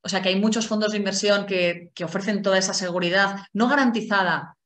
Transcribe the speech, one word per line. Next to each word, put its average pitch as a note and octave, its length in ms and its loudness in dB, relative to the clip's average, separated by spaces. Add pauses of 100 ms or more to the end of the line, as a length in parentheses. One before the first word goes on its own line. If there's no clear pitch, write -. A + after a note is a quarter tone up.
O G#3 80 -10
sea F3+ 140 -2
que F#3 80 2
hay F#3+ 100 2
muchos A3 260 0
fondos G#3+ 260 0
de G#3+ 60 -4
inversión G3+ 460 0
que, F3 500 -2
que F3 100 -8
ofrecen F#3+ 360 -4
toda G3 160 2
esa F#3+ 160 0
seguridad, F#3 680 0 (120)
no A3+ 160 2
garantizada G#3+ 960 0